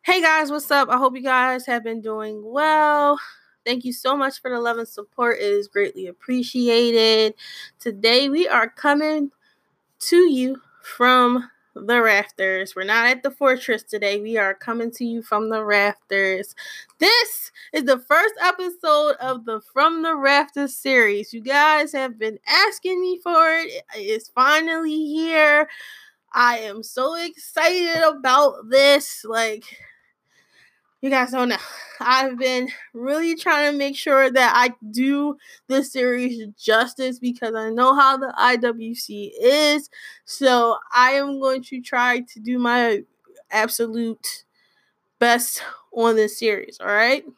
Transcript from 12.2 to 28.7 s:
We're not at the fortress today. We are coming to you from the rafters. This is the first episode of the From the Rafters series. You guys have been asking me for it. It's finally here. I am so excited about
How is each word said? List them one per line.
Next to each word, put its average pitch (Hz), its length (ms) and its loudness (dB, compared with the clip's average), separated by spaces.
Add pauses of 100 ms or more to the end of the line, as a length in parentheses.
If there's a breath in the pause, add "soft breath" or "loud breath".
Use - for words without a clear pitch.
We're 185 100 -8
not 226 240 0
at 254 140 -2
the 277 80 -2
fortress 254 520 0
today. 202 360 -4
We 220 200 -4
are 196 160 -2
coming 233 380 -6
to 247 120 -10
you 233 160 -6
from 220 300 -4
the 220 120 -4
rafters. 202 920 -2 (440 loud breath)
This 453 540 0 (220 loud breath)
is 302 100 -2
the 262 140 2
first 339 420 2
episode 349 800 0
of 254 240 -6
the 220 160 -6 (140)
From 320 260 2
the 320 160 -2
Rafters 285 580 0
series. 220 600 0
You 226 80 -14
guys 294 500 2
have 262 260 -6
been 220 200 -6 (100)
asking 370 500 0
me 359 240 -4
for 330 280 2
it. 330 320 -4 (120)
It's 220 340 -6
finally 311 760 0
here. 302 640 2 (640 loud breath)
I 240 280 0
am 214 220 -12
so 262 320 -6
excited 339 880 -2
about 269 680 2